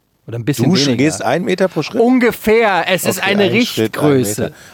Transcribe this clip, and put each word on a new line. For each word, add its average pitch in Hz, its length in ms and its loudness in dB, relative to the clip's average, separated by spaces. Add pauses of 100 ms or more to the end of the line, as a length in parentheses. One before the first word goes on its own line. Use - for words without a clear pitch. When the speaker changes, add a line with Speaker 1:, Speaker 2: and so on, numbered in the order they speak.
(260)
Speaker 1:
Oder 117 120 -10
ein 117 60 -8
bisschen 131 260 0
Speaker 2:
Duschen, 160 180 2
Speaker 1:
weniger. 123 160 2
Speaker 2:
gehst 151 180 -2
einen 139 220 0
Meter 190 240 0
pro 165 140 -4
Schritt? 208 180 -4
Speaker 1:
Ungefähr. 226 880 2
Es 180 160 -2
ist 185 140 -4
Speaker 2:
Okay, 190 120 -2
Speaker 1:
eine 202 140 0
Speaker 2:
ein 185 60 2
Schritt, - 20 -2
ein 202 60 2
Speaker 1:
Richtgröße. 127 840 0
Speaker 2:
Meter. 80 100 -8 (200)